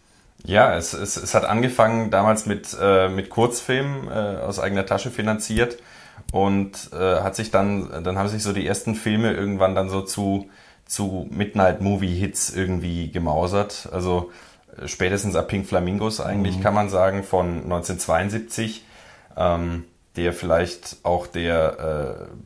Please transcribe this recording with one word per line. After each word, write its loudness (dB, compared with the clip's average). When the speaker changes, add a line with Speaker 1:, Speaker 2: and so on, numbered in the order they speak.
Speaker 1:
Ja, 6
es, -4
es, -4
es -2
hat 4
angefangen 2
damals 4
mit, -4
äh, 6
mit -4
Kurzfilmen, 0
äh, -4
aus -4
eigener 0
Tasche 0
finanziert -2
und, 0
äh, 2
hat 0
sich -4
dann, 0
dann -2
haben 0
sich -4
so 0
die -2
ersten -2
Filme 0
irgendwann 2
dann 0
so -2
zu, -2
zu -4
Midnight-Movie-Hits 0
irgendwie -2
gemausert. 0
Also, 0
äh, -10
spätestens 0
ab 2
Pink -2
Flamingos 0
eigentlich, 0
Speaker 2:
Mhm. -4
Speaker 1:
kann 2
man 2
sagen, 2
von -2
neunzehnhundertzweiundsiebzig, -2
ähm, 0
der 0
vielleicht -2
auch 0
der, -2
äh, -18